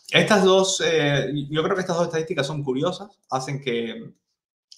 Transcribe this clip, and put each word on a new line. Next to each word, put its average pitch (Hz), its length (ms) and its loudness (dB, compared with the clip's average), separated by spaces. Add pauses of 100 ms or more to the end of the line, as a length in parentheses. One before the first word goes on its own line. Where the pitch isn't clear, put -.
(100)
Estas 185 320 4
dos, 190 400 4
eh, 147 480 2 (200)
yo 156 120 0
creo 190 120 0
que 185 80 0
estas 175 160 -2
dos 170 80 2
estadísticas 160 400 -2
son 147 180 -6
curiosas, 165 460 -4 (200)
hacen 143 300 -4
que, 117 540 -6 (640)